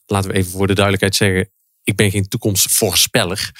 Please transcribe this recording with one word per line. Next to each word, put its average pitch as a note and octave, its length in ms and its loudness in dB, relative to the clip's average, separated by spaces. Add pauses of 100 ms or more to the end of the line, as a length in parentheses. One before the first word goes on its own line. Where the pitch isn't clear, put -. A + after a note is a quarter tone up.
laten G2 240 -2
we - 60 -4
even F2+ 140 0
voor F#2+ 160 -2
de G2 80 2
duidelijkheid G2 420 2
zeggen, F#2+ 340 0 (320)
ik G#2 140 -4
ben G#2 140 2
geen G2 180 -2
toekomstvoorspeller. - 1300 0